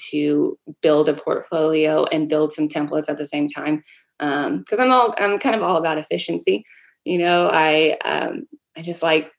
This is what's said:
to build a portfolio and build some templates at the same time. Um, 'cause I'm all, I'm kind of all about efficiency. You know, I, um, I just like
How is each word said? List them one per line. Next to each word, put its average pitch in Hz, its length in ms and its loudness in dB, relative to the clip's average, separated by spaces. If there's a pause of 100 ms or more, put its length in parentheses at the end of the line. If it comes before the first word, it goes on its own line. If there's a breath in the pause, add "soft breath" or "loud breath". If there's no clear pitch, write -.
(120)
to 147 460 0 (240)
build 151 280 4
a 151 40 2
portfolio 156 920 0
and 156 240 -2
build 151 240 2
some 151 140 -2
templates 151 420 -4
at 147 80 -4
the 147 80 -8
same 147 220 -2
time. 151 360 -4 (360 soft breath)
Um, 147 480 -2
'cause 214 120 -2
I'm 254 120 4
all, 247 260 4
I'm 202 220 0
kind 226 160 0
of 214 60 -2
all 175 160 0
about 160 200 0
efficiency. 175 640 -4 (420 soft breath)
You 180 140 -2
know, 175 320 2
I, 156 520 2
um, - 440 -4 (280)
I 165 60 -14
just 170 220 -8
like 156 360 0